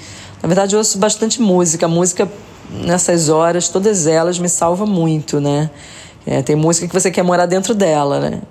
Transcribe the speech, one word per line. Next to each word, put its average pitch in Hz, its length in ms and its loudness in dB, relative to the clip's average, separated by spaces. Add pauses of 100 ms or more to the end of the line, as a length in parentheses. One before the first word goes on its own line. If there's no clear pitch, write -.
(420)
Na 160 60 -4
verdade, 196 280 2
eu 214 40 4
ouço 220 180 -2
bastante 220 440 0
música. 180 440 2
A 165 40 0
música, 185 380 0 (440)
nessas 175 580 0
horas, 170 400 2
todas 190 380 0
elas 165 320 2
me 175 100 -2
salva 180 360 0
muito, 160 540 0
né? 143 300 0 (560)
É, 135 160 -2
tem 147 140 0
música 165 320 2
que 170 60 -8
você 190 180 0
quer 180 120 0
morar 180 220 2
dentro 190 300 0
dela, 147 440 2
né? 143 320 -4